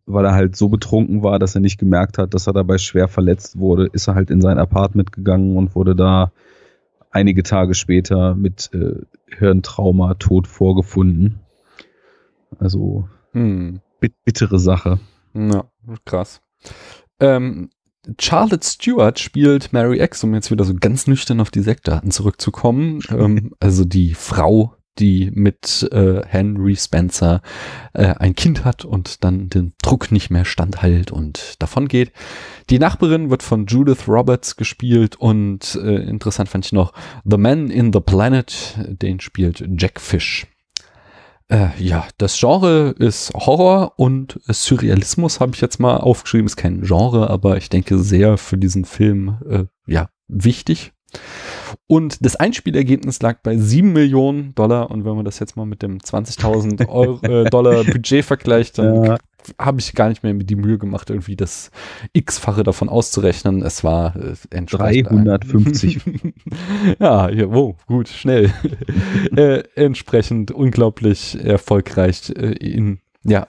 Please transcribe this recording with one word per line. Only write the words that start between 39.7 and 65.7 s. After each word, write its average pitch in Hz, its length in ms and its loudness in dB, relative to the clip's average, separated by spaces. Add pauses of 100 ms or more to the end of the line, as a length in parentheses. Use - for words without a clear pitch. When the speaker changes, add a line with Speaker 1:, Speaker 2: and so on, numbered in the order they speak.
Speaker 2:
Jack 92 240 -2
Fish. - 440 -4 (1000)
Äh, 104 220 2 (100)
ja, 87 260 -2 (120)
das 98 220 -2
Genre 156 580 4
ist - 360 -2
Horror 185 640 2
und 131 480 -2
Surrealismus, 117 920 0
habe 127 160 0
ich - 60 -12
jetzt - 180 -2
mal 123 180 2
aufgeschrieben. 113 480 2
Ist 104 120 -4
kein 90 240 -2
Genre, 101 480 2
aber 98 280 0
ich - 120 -8
denke 95 300 0
sehr 101 380 4
für - 200 -4
diesen 95 280 0
Film, 104 520 0 (120)
äh, 98 160 -2 (200)
ja, 80 240 -2 (200)
wichtig. 117 640 -2 (920)
Und 156 380 0
das 120 120 -2
Einspielergebnis 143 840 -2
lag 117 220 -2
bei 113 140 0
sieben 131 340 4
Millionen 139 640 2
Dollar. 117 360 0
Und 110 120 -6
wenn 107 120 -4
man 107 100 -6
das 101 140 -10
jetzt - 180 -12
mal 110 80 -8
mit 107 160 -10
dem 95 200 -8
zwanzigtausend 107 840 -2
Euro, 123 380 0
äh, 117 180 2
Speaker 1:
<laughs> 113 60 2
Speaker 2:
Dollar 120 340 4
Budget 123 400 2
vergleicht, 117 540 0
dann 110 260 4
Speaker 1:
Ja. 113 140 4 (420)
Speaker 2:
habe 135 220 -2
ich - 120 -10
gar 110 140 2
nicht 110 160 -4
mehr 107 100 -2
die 101 220 -4
Mühe 101 220 0
gemacht, 101 320 -8
irgendwie 101 260 -8
das - 340 -8 (440)
X-fache 107 500 -2
davon 98 240 -2
auszurechnen. 98 720 -2
Es - 220 -6
war, 85 320 0
äh, 92 200 -10 (160)
entsprechend 104 580 0
Speaker 1:
Dreihundertfünfzig. 110 960 2